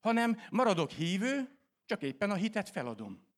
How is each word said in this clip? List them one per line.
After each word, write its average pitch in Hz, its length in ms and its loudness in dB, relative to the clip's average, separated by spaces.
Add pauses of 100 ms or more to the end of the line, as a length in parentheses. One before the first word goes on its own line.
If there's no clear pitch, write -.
Hanem 233 400 2 (100)
maradok 190 400 4
hívő, 226 680 -2 (260)
csak - 180 -4
éppen 139 280 -2
a 208 40 0
hitet 208 340 -2
feladom. 110 580 -8 (120)